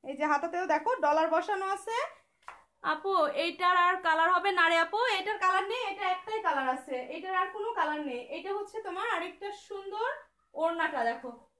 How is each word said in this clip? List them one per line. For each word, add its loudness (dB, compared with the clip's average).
এই -6
যে 0
হাতাতেও 0
দেখো 0
ডলার 4
বসানো 0
আছে। -6
আপু, -2
এইটার 2
আর 4
কালার 4
হবে 4
না 6
রে 4
আপু, -2
এটার -2
কালার 4
নেই, -2
এটা -6
একটাই -4
কালার 2
আছে, -8
এটার -6
আর 0
কোনো -4
কালার 0
নেই। -8
এটা -8
হচ্ছে -8
তোমার -6
আরেকটা -8
সুন্দর -6
ওড়নাটা 0
দেখো। -8